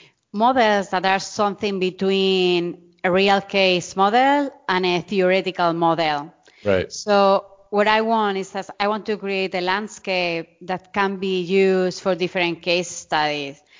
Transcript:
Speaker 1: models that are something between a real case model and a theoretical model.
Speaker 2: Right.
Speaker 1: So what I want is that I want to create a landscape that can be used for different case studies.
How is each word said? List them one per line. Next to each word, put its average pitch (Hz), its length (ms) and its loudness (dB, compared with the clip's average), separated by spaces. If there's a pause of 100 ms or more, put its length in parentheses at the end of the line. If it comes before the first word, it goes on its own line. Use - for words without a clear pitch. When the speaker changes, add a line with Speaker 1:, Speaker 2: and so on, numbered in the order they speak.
(320)
Speaker 1:
models 214 580 2
that 185 160 -2
are 190 120 2
something 202 600 -4
between 185 1200 0
a 190 80 0
real 196 300 4
case 185 560 0
model 262 540 2 (180)
and 185 180 0
a 175 140 0
theoretical 185 720 0
model. 165 600 0 (320)
Speaker 2:
Right. 95 280 0
Speaker 1:
So 196 540 2 (240)
what 208 180 2
I 220 140 2
want 220 340 0
is 190 160 -6
that 190 160 -10 (100)
I 202 100 0
want 208 180 -4
to 214 100 -4
create 190 380 -6
a 185 60 -2
landscape 180 1000 -4
that 180 300 -10
can 196 240 0
be 185 240 -2
used 185 640 0
for 185 120 0
different 170 460 -2
case 175 300 -2
studies. 147 720 -4 (180)